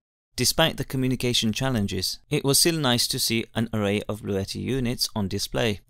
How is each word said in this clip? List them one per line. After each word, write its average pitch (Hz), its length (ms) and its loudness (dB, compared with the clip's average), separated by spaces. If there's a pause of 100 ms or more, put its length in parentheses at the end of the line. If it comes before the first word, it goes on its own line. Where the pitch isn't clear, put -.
(360)
Despite 147 420 2
the 131 80 -4
communication 123 680 0
challenges, 101 640 -2 (140)
it 151 120 0
was 139 140 4
still 165 220 4
nice 123 300 2
to 131 100 -4
see 113 340 0
an 113 180 -2
array 104 380 2
of 107 140 -6
Bluetti 98 380 -4
units 120 540 -2
on 101 120 0
display 101 640 -2